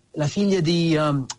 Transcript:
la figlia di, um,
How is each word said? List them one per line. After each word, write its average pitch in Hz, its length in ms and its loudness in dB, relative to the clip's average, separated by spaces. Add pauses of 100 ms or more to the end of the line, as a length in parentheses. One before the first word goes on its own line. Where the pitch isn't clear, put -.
(120)
la 151 160 -4
figlia 196 340 0
di, 165 340 2
um, 147 300 0 (140)